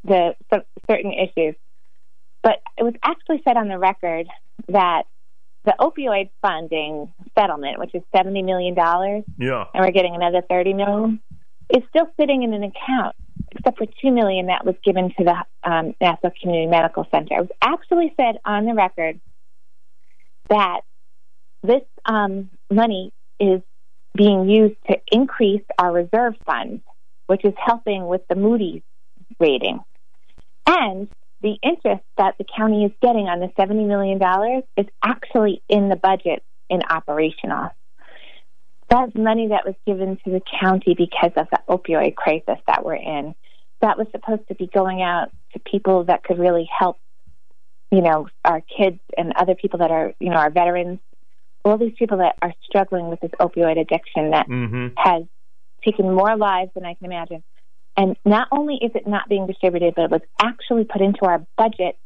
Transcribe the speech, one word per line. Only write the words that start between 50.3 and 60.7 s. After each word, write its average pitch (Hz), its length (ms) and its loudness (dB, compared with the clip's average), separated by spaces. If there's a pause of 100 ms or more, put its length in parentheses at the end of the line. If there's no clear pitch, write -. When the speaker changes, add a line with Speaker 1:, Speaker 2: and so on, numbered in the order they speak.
Speaker 1:
know, 170 60 2
our 151 140 6
veterans 175 500 2 (640)
all 214 140 6
these 226 200 0
people 208 200 2
that 180 240 4
are 175 100 -2 (160)
struggling 185 400 0
with 165 120 -6
this 165 100 -4 (100)
opioid 165 400 4
addiction 156 500 0
that 156 180 4
Speaker 2:
Mm-hmm. 123 480 -2
Speaker 1:
has 170 280 4 (600)
taken 208 280 2
more 208 240 4
lives 190 380 0
than 185 100 -10
I 170 100 -10
can 185 120 -12
imagine. 170 360 -8 (540)
And 190 280 4
not 214 260 6
only 285 260 0
is 233 180 -2
it - 120 -2
not 202 220 -2
being 196 180 2
distributed, 175 480 2
but 170 100 2
it 156 60 0
was 165 120 2 (200)
actually 233 420 0